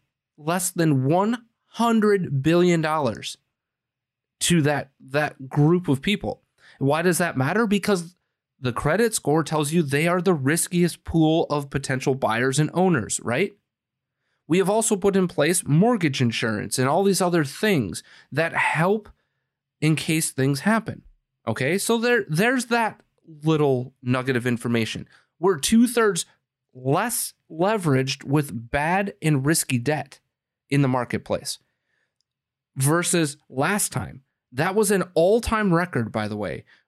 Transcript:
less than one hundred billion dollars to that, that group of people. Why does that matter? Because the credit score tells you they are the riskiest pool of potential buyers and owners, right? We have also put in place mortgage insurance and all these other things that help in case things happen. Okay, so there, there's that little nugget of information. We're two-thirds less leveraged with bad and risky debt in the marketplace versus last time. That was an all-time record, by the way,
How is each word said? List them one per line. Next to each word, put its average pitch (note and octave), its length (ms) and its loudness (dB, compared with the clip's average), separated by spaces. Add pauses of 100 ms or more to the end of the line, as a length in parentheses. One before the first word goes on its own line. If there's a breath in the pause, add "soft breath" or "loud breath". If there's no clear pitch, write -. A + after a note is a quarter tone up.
(380)
less E3+ 340 -2
than D3+ 340 2
one G3+ 400 2 (200)
hundred G#3 760 0
billion E3+ 380 4
dollars D3+ 580 -4 (1040)
to F3 200 2
that, D3 300 -2 (180)
that C#3 400 -4
group D#3+ 400 2
of C3+ 120 0
people. G3 400 -4 (360 soft breath)
Why C#3+ 240 0
does E3+ 160 2
that E3+ 180 -2
matter? F3+ 320 0
Because F#3+ 480 -2 (460)
the B2+ 100 -2
credit G3+ 420 0
score D#3 300 0
tells D3+ 300 -2
you F3 100 4
they D3 240 0
are F3+ 140 0
the F3+ 120 2
riskiest E3 720 0
pool D#3+ 460 2
of C#3+ 200 -4
potential C3+ 460 -2
buyers C3 440 0
and D3+ 140 0
owners, E3+ 480 0
right? C3+ 360 -4 (920)
We E3+ 120 2
have F#3 100 2
also A3 260 0
put F#3+ 220 2
in F#3 100 4
place D3+ 400 0
mortgage E3+ 540 2
insurance A2 580 -2
and B2+ 80 2
all E3+ 160 2
these F#3+ 180 2
other F3 220 2
things C3+ 600 -2 (280 loud breath)
that D#3+ 220 -2
help F#3+ 560 -2 (720)
in D3+ 160 2
case D#3+ 340 -2
things C#3 300 -2
happen. A3 400 -2 (440)
Okay, C3 320 -2
so A3+ 200 0
there, A#3+ 320 0
there's A#3 380 0
that A3+ 340 -2 (420)
little C#3+ 580 2
nugget B2+ 340 -2
of A#2+ 120 -2
information. A#2 600 -2 (300 soft breath)
We're E3+ 220 0
two-thirds A3+ 680 2 (480 soft breath)
less D#3+ 600 -2 (180)
leveraged D#3+ 720 0
with C#3 480 -4
bad F3+ 500 -2
and D3 240 0
risky C#3+ 320 0
debt C#3+ 420 -4 (500)
in C#3 120 2
the C3+ 60 2
marketplace A#2 720 -4 (1160)
versus D#3+ 600 0 (120)
last E3 420 -2
time. - 300 -8 (300)
That D#3+ 220 -2
was G3+ 160 2
an G3 140 2 (100)
all-time G#3 580 2
record, E3 400 0
by G#2+ 160 -4
the G#2 80 -6
way, F#2+ 300 -8 (220 soft breath)